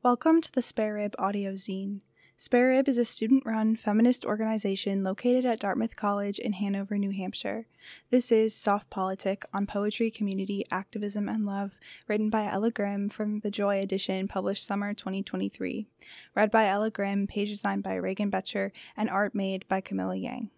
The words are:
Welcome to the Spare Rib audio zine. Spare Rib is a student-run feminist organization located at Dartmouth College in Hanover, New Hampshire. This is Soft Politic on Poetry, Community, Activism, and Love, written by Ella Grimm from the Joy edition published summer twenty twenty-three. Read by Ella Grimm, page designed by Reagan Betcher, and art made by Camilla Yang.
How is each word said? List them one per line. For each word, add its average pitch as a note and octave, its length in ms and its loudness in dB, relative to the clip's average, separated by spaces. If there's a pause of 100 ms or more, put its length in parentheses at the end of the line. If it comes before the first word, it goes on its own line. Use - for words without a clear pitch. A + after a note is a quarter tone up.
Welcome D#4+ 380 6
to - 100 -4
the B3+ 100 2
Spare G#3+ 340 -2
Rib G#3 220 -4
audio G3 360 -2
zine. G3 480 -4 (340)
Spare B3+ 360 4
Rib C4+ 180 4
is A#3+ 80 2
a A#3+ 80 4
student-run A3 720 2
feminist A3+ 480 4
organization G#3 760 0
located B3 440 2
at A#3 160 0
Dartmouth A3 340 -2
College G3+ 440 -2
in G#3+ 120 -2
Hanover, G3 460 -2
New G3 140 0
Hampshire. G3 560 -6 (420)
This B3 200 6
is A3 240 6
Soft - 360 2
Politic F#3+ 640 -4
on G3+ 120 0
Poetry, G#3 460 0
Community, G3 580 -2
Activism, G3+ 600 -4
and G#3+ 160 -2
Love, G3 340 -6 (260)
written G#3+ 240 2
by G#3+ 180 0
Ella G#3 220 0
Grimm G3+ 380 -2
from G#3 320 -4
the G#3 100 -4
Joy G3+ 300 0
edition F#3+ 480 -2
published G3 380 -2
summer G3+ 280 -4
twenty G3 300 -4
twenty-three. - 640 -4 (480)
Read G#3 160 4
by A3 160 4
Ella G#3 240 0
Grimm, G3 340 -2
page G#3 220 -4
designed G3 360 -4
by F#3+ 120 -4
Reagan F#3+ 340 -2
Betcher, G3 440 -4 (240)
and G#3+ 120 0
art G3 240 0
made F#3+ 360 -2
by F#3+ 100 0
Camilla F#3+ 380 -4
Yang. - 400 -8